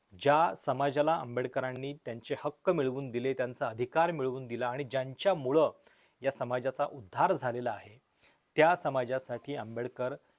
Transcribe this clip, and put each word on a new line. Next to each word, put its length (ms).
ज्या 360
समाजाला 580
आंबेडकरांनी 800
त्यांचे 420
हक्क 240
मिळवून 420
दिले, 220
त्यांचा 340
अधिकार 440
मिळवून 360
दिला 200
आणि 160
ज्यांच्यामुळं 880
या 100
समाजाचा 540
उद्धार 480
झालेला 380
आहे, 300
त्या 200
समाजासाठी 800
आंबेडकर 580